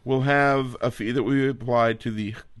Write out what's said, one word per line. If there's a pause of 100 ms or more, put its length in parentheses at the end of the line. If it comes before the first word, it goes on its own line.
will
have
a
fee
that
we
applied
to
the (260)